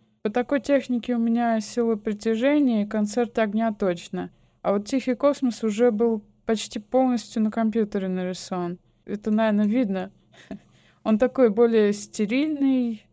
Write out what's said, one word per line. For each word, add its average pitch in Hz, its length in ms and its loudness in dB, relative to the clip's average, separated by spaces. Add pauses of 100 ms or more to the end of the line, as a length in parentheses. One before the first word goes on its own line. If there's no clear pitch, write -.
(220)
По 214 80 -2
такой 247 320 0
технике 247 540 0
у 233 40 -2
меня 233 420 0
сила 226 340 -2
притяжения 226 880 0
и 202 40 -4
концерт 214 520 -2
огня 220 340 0
точно. 180 560 -4 (320)
А 185 120 0
вот 202 140 -2
"Тихий 254 280 -2
космос" 277 480 0
уже 220 280 2
был 220 320 0 (220)
почти 226 340 -4
полностью 247 640 0
на 214 80 0
компьютере 208 560 -2
нарисован. 180 680 -6 (280)
Это, 208 260 -6
наверно, 214 360 2
видно. 196 440 -2 (380)
<laughs> - 540 -20
Он 220 160 4
такой 254 300 4
более 220 440 4
стерильный, 254 1200 -2